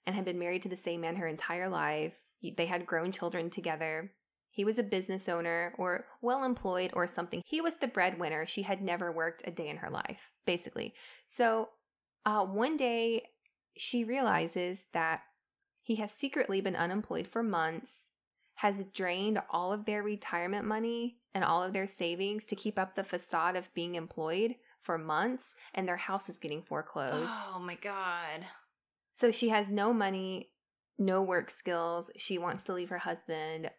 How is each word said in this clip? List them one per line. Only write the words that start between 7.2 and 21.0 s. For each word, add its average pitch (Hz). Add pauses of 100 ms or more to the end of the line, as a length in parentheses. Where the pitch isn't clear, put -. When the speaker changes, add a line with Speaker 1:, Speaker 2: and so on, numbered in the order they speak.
Speaker 1:
He 311
was 330
the 262
breadwinner. 170
She 196
had 190
never 175
worked 165
a 175
day 165
in 151
her -
life, - (140)
basically. - (320)
So, 226 (560)
uh, 214
one 233
day 233 (540)
she -
realizes 190
that 160 (600)
he 226
has 208
secretly 240
been 190
unemployed 175
for 233
months, 165 (460)
has 196
drained 190
all 180
of 208
their 208
retirement 202
money 233 (160)